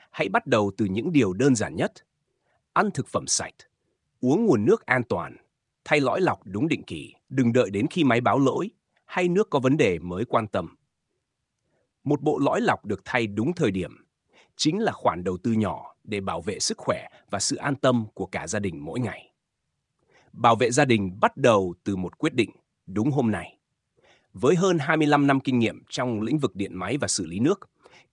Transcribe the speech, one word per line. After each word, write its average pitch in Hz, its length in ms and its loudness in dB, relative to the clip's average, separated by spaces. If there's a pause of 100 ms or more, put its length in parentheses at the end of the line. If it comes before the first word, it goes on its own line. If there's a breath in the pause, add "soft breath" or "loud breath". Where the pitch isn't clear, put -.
(120)
hãy - 180 -2
bắt 214 180 -2
đầu 107 300 2
từ 110 80 0
những 101 260 -2
điều 117 220 4
đơn 127 220 4
giản 101 200 -4
nhất. 135 180 -2 (800)
Ăn 196 180 2
thực - 160 -6
phẩm - 200 -6
sạch, - 260 -4 (680)
uống 160 240 2
nguồn 117 200 4
nước 208 200 4
an 123 240 0
toàn, 85 280 -4 (480)
thay 151 140 2
lõi 139 220 2
lọc 139 220 0
đúng 107 240 -2
định 147 160 -2
kỳ, - 300 -12 (160)
đừng 127 240 0
đợi 117 160 2
đến 101 180 -2
khi 170 160 -2
máy 120 180 2
báo 113 180 2
lỗi 139 300 0 (360)
hay 180 220 -2
nước 185 220 0
có 143 100 0
vấn 131 180 2
đề 95 220 2
mới 90 260 -6
quan 113 220 -2
tâm. 87 280 -6 (1300)
Một 143 180 0
bộ 147 180 0
lõi 139 220 2
lọc 170 240 0
được 104 200 -4
thay 120 220 0
đúng 107 260 -2
thời 139 180 2
điểm 92 340 -8 (500 soft breath)
chính 160 240 0
là 202 120 0
khoản 90 320 -2
đầu 90 140 -4
tư 117 140 -2
nhỏ 107 520 -2
để 101 180 -6
bảo 127 200 -6
vệ - 180 -6
sức - 180 -4
khỏe - 300 -4 (220 soft breath)
và 101 100 -4
sự - 160 -2
an 143 200 -2
tâm 123 380 2
của 92 120 -8
cả - 220 -8
gia 104 120 -4
đình 80 260 -6
mỗi 98 140 -6
ngày. - 320 -8 (1000 soft breath)
Bảo 113 220 4
vệ 117 160 2
gia 147 140 4
đình 104 340 0
bắt 226 180 2
đầu 101 360 4 (100)
từ 98 120 -2
một 90 220 -6
quyết - 160 -2
định 101 180 0 (340)
đúng 107 260 0
hôm 127 200 2
nay. 87 260 -8 (760 soft breath)
Với 123 220 2
hơn 175 240 2
hai 160 180 0
mươi 156 100 2
lăm 147 200 4
năm 135 120 4
kinh 127 200 0
nghiệm 104 300 -2
trong 123 320 -4
lĩnh 127 180 -2
vực 135 160 -2
điện 95 200 -6
máy 95 220 -4
và 110 100 -4
xử 92 180 -4
lý 85 140 -8
nước, 156 300 0 (440 soft breath)